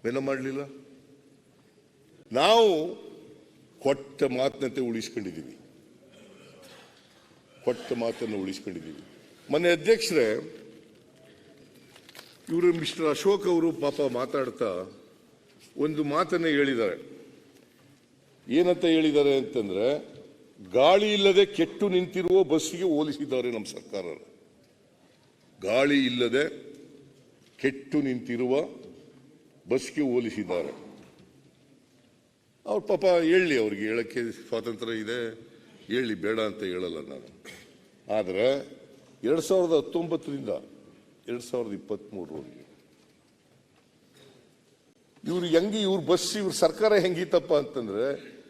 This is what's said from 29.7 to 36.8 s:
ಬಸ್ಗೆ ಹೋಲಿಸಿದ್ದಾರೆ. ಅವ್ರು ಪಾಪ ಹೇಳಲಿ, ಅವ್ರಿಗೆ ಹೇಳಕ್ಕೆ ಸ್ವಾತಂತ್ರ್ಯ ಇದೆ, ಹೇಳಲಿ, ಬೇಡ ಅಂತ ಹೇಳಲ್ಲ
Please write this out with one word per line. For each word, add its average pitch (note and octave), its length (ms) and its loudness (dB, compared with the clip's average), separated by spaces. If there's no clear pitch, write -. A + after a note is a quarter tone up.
ಬಸ್ಗೆ C3 320 -2
ಹೋಲಿಸಿದ್ದಾರೆ. G2+ 840 -2
ಅವ್ರು G#3 140 0
ಪಾಪ G3 240 -2
ಹೇಳಲಿ, E3+ 540 4
ಅವ್ರಿಗೆ G#2+ 240 0
ಹೇಳಕ್ಕೆ A2+ 500 -4
ಸ್ವಾತಂತ್ರ್ಯ A2+ 600 -8
ಇದೆ, A2+ 380 -6
ಹೇಳಲಿ, A#2+ 280 -2
ಬೇಡ G#2 260 -2
ಅಂತ G#2 220 -4
ಹೇಳಲ್ಲ F2+ 340 -6